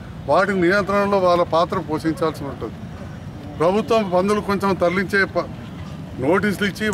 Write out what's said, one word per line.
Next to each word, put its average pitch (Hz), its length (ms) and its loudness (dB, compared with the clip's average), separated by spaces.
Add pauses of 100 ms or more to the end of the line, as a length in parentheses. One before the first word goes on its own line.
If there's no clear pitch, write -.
(300)
వాటి 185 320 4
నియంత్రణలో 202 640 2
వాళ్ళ 175 180 4 (120)
పాత్ర 175 220 2 (120)
పోషించాల్సి 156 520 -2 (100)
ఉంటుంది. 113 260 -10 (840)
ప్రభుత్వం 214 420 2 (140)
పందులు 202 320 2
కొంచెం 196 240 0 (120)
తరలించే 185 360 2 (160)
ప-, 165 100 0 (800)
నోటీసులు 190 480 2
ఇచ్చి 214 220 -6